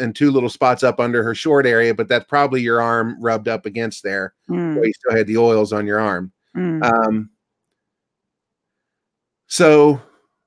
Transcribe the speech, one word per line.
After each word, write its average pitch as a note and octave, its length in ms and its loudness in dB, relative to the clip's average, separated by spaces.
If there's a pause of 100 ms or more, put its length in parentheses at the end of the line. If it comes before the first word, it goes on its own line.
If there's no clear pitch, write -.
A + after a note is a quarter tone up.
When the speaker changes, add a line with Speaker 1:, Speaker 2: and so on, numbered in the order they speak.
Speaker 1:
and A2+ 160 -4
two D3 160 2
little B2 180 0
spots B2+ 320 0
up B2 180 0
under A#2+ 220 -2
her A2+ 120 -4
short C#3+ 300 2
area, A#2 300 2
but G#2+ 140 -4
that's A#2+ 180 -2
probably C#3 340 0
your A#2 220 0
arm A#2 380 -2
rubbed A2+ 280 -2
up A2 180 -4
against A2 360 -8
there. G2 320 -6 (160)
Speaker 2:
Mm. E3+ 240 -4
Speaker 1:
Where A#2+ 120 0
you A2 60 0
still A2+ 240 -4
had G#2+ 120 2
the A2 100 -2
oils A2 340 2
on G#2 140 -4
your G#2 140 -2
arm. F#2+ 300 -4 (240)
Speaker 2:
Mm. E3 300 -4
Speaker 1:
Um, A2 460 0 (2250)
so, D3+ 540 4 (460)